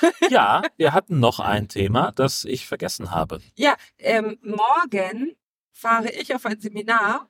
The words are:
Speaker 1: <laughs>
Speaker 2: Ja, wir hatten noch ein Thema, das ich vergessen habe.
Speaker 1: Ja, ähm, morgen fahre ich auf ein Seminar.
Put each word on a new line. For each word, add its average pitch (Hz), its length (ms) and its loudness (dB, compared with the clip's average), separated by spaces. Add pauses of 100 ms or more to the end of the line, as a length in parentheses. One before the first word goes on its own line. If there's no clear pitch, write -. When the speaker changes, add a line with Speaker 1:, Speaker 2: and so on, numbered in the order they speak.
Speaker 1:
<laughs> 339 280 4
Speaker 2:
Ja, 139 320 4 (160)
wir 151 160 2
hatten 175 260 0
noch 117 200 4
ein 104 280 -2
Thema, 107 440 0
das - 340 -2
ich - 220 -8
vergessen - 440 -8
habe. 80 300 -4 (140)
Speaker 1:
Ja, 294 200 2 (220)
ähm, 220 460 -2
morgen 220 920 -2 (360)
fahre 226 400 -2
ich - 240 -8
auf 247 100 -10
ein 214 140 -4
Seminar. 214 720 -2